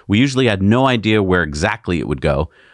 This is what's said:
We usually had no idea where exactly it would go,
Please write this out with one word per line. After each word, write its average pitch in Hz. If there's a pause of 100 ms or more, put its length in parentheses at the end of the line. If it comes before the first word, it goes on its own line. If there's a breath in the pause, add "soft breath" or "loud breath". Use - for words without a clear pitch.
We 101
usually 131
had 98
no 120
idea 107
where 90
exactly 82
it 52
would 69
go, 73 (240 soft breath)